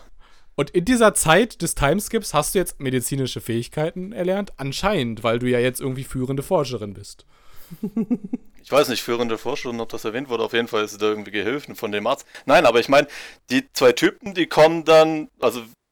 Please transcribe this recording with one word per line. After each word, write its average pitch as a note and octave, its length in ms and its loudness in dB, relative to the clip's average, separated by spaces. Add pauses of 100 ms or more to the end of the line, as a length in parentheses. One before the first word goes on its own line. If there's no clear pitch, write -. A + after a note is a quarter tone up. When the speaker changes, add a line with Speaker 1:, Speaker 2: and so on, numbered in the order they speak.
(560)
Speaker 1:
„Und C#3+ 140 -2
in F3 160 0
dieser A3+ 300 4
Zeit F3 480 2
des E3 120 -4
Timeskips G3 600 -2
hast D3+ 180 0
du G3 60 2
jetzt - 200 -6
medizinische C3 640 -4
Fähigkeiten D#3 720 -6
erlernt?“ F#3+ 440 -4
Anscheinend, C3+ 680 -4
weil A#2+ 160 2
du B2 100 -2
ja B2 100 2
jetzt B2+ 220 0
irgendwie C3 220 -6
führende C3+ 400 -6
Forscherin B2 500 -4
bist. - 320 -18 (560)
Speaker 2:
<laughs> - 40 -6 (760)
Ich - 80 -10
weiß C#3 180 4
nicht, A2+ 120 -2
führende A#2 380 -2
Forscherin, A#2+ 420 -6
ob A2+ 80 -8
das - 160 -10
erwähnt B2 240 -6
wurde. A2+ 140 -2
Auf G#2+ 100 -4
jeden A#2 140 0
Fall G#2+ 180 0
ist G#2 60 -12
sie G#2+ 80 -16
da G#2 80 0
irgendwie G#2 240 -4
Gehilfen G#2+ 440 -4
von A2 160 -8
dem G#2 140 -4
Arzt. C3 220 -2 (180)
Nein, D3 220 6
aber A#2 120 6
ich A2+ 100 0
mein, C#3 180 6 (420)
die C3 140 2 (100)
zwei B2+ 180 6
Typen, F3+ 440 -2
die E3+ 100 0
kommen D#3+ 400 4
dann, D#3+ 440 6 (100)
also A#2 240 0 (280)